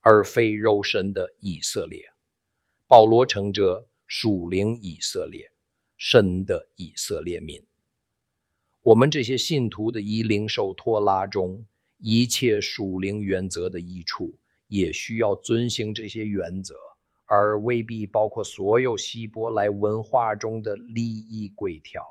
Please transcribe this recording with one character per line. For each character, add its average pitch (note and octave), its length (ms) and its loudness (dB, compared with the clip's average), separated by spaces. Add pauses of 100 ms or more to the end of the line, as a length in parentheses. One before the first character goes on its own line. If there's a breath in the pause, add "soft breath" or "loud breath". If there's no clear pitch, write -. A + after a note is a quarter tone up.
而 G#2+ 220 8
非 A2+ 280 0
肉 G#2+ 320 2
身 G2 280 -2
的 F#2 280 -6
以 F2 200 -8
色 - 240 -6
列。 - 280 -16 (760)
保 A2+ 180 12
罗 A#2 220 6
称 G2+ 260 -4
这 G2 360 0 (180)
属 F#2 420 -2
灵 G2+ 320 0
以 E2+ 200 -12
色 E2+ 260 -6
列， - 240 -18 (460)
神 F#2+ 480 4
的 F#2 320 -4
以 D#2+ 180 -14
色 - 260 -6
列 E2+ 200 -8
民。 D#2 200 -14 (1200)
我 A2 120 8
们 C3 160 6
这 D3 140 -2
些 B2+ 120 -2
信 B2+ 320 -2
徒 G#2+ 220 -6
的 A2+ 100 -8
以 G#2+ 220 -4
领 G#2+ 260 0
受 G2 240 -4
托 G#2+ 280 -2
拉 F#2+ 260 2
中 G2 400 -6 (320)
一 A2+ 260 2
切 A#2 360 0
属 F#2+ 400 -6
灵 G2+ 200 -4
原 F#2+ 280 -2
则 F2+ 200 -6
的 F2+ 120 -8
益 F2 240 -14
处， - 340 -8 (300)
也 F#2 240 0
需 - 240 -8
要 G#2 180 2
遵 A#2 340 -2
行 G#2+ 240 -4
这 G#2+ 140 -10
些 G#2+ 180 -8
原 F#2+ 380 -6
则， - 140 -16 (500)
而 G#2 340 2
未 A#2 200 -2
必 A2 260 -8
包 G#2+ 220 0
括 A2 140 -6
所 G#2 380 2
有 B2 160 0
希 A2+ 280 -10
伯 A2+ 260 -6
来 G#2 200 0
文 G#2 320 -2
化 A2+ 320 0
中 A2 260 -6
的 G#2 140 -6
利 A#2 300 -6
益 A2 500 -8
规 F2 240 -6
条。 D#2 320 -14